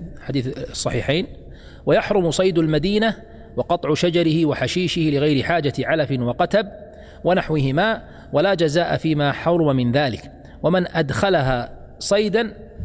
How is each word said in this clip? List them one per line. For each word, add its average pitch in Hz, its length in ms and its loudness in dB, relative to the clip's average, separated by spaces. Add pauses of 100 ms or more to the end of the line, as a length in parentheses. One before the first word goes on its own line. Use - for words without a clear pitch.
(200)
حديث 131 500 -6
الصحيحين: 131 560 -2 (600)
"ويحرم 180 440 2
صيد 185 280 2
المدينة 180 580 2 (400)
وقطع 151 380 0
شجره 165 520 2
وحشيشه 165 540 0
لغير 147 420 2
حاجة 147 360 0
علف 135 420 0
وقتب 175 480 0 (560)
ونحوهما، 160 800 2 (300)
ولا 175 220 2
جزاء 160 420 2
فيما 147 360 0
حرم 160 440 2
من 120 160 2
ذلك. 127 400 -2 (300)
ومن 180 260 2
أدخلها 143 880 0 (200)
صيدا 214 580 0 (280)